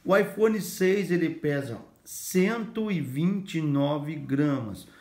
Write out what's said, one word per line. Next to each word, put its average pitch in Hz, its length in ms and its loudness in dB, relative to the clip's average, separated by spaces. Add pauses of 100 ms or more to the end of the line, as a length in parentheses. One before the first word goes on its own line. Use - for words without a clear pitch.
O 185 140 4
iPhone 208 460 2
seis, 185 500 0
ele 170 180 2
pesa 135 500 -4 (260)
cento 214 840 0
e 175 120 0
vinte 165 540 -2
e 160 60 -2
nove 147 540 0
gramas. 135 720 -2 (140)